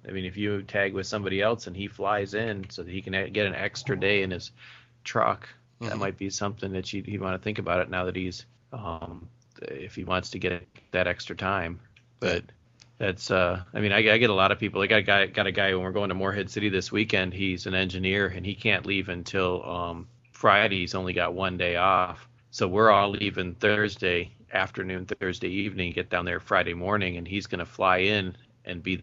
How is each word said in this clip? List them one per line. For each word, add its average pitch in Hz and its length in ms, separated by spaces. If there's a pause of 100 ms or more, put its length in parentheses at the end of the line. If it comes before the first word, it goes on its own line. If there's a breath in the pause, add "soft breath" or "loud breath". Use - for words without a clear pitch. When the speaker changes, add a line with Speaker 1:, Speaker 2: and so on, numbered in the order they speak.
Speaker 1:
I 104 60
mean, 92 120
if 90 120
you 104 260
tag 98 320
with 95 120
somebody 95 340
else 110 260
and 90 100
he 98 120
flies 98 460
in 104 360
so 90 120
that 87 80
he 95 120
can 95 120
a-, 98 160
get 101 160
an 92 80
extra 98 440
day 98 240
in 95 80
his 87 200 (540 loud breath)
truck, 110 440 (320)
that 117 100
Speaker 2:
Mm-hmm. 110 80
Speaker 1:
might 98 180
be 98 140
something 101 420
that 92 200
you, 98 100
he'd 101 180
wanna 92 180
think 107 200
about 90 220
it - 100
now 92 160
that 90 100
he's, 92 300 (260)
um, 87 560 (320)
if - 340
he 90 100
wants 90 260
to - 80
get 90 280 (260)
that 90 140
extra 87 300
time. 92 440 (380)
But 90 180
Speaker 2:
Yeah. 90 40 (580)
Speaker 1:
that's, 95 320
uh, 92 320 (120)
I 107 60
mean, 104 120
I, 101 60
I 110 180
get 117 140
a 101 40
lot 95 180
of 98 60
people. 101 220
I 98 60
got 107 140
a - 20
guy, 98 240
got 104 200
a 98 60
guy 98 220
when 92 100
we're 92 80
going 101 160
to 92 60
Morehead 95 360
City 104 200
this 92 200
weekend. 101 440
He's 92 320
an 92 80
engineer, 95 520
and 87 200
he 101 80
can't 98 320
leave 95 240
until, 90 600
um, 87 380 (240)
Friday. 101 480
He's 87 140
only 92 180
got 87 220
one 90 240
day 87 180
off. 92 500 (260)
So 101 160
we're 107 220
all 101 200
leaving 95 440
Thursday 101 800 (180)
afternoon, 92 540
Thursday 95 440
evening, 95 440
get 90 160
down 87 160
there 90 160
Friday 90 320
morning, 90 460
and 85 100
he's 95 200
gonna 90 180
fly 92 320
in 95 360 (300)
and 87 180
be 90 200